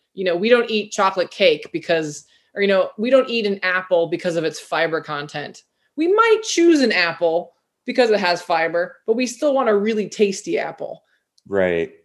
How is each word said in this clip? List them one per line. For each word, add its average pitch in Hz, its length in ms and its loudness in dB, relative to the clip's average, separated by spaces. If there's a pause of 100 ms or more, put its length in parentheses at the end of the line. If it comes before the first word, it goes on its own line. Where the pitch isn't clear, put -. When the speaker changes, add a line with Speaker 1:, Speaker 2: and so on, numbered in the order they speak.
(140)
Speaker 1:
You 190 100 -6
know, 175 120 0
we 202 120 -2
don't 233 220 2
eat 208 220 -4
chocolate 185 380 0
cake 156 420 0
because, 156 520 -4 (300)
or, 202 80 -4
you 202 60 2
know, 190 280 2
we 226 140 -4
don't 262 180 4
eat 226 180 -2
an 196 160 -2
apple 185 440 0
because 170 300 -4
of 160 80 -2
its 151 160 -6
fiber 160 400 -2
content. 147 640 -10 (320)
We 311 140 0
might 440 320 4
choose 339 380 4
an 233 120 2
apple 170 600 -2 (320)
because 247 260 0
it 202 100 2
has 175 200 0
fiber, 170 560 -2 (100)
but 226 80 0
we 247 120 -2
still 285 280 -2
want 262 140 0
a 214 80 2
really 208 320 -2
tasty 196 480 -2
apple. - 460 -8 (460)
Speaker 2:
Right. 90 440 0 (120)